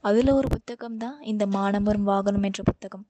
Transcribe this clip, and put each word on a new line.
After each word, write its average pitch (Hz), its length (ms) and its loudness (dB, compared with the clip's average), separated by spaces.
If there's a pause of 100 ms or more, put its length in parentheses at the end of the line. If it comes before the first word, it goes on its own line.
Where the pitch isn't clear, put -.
அதுல 240 300 4
ஒரு 269 140 2
புத்தகம் 233 480 -6
தான் 240 260 -8
இந்த 214 240 -2
மானம்பரும் 202 640 0
வாகனம் 196 320 2
என்ற 196 200 -4
புத்தகம். 190 480 -6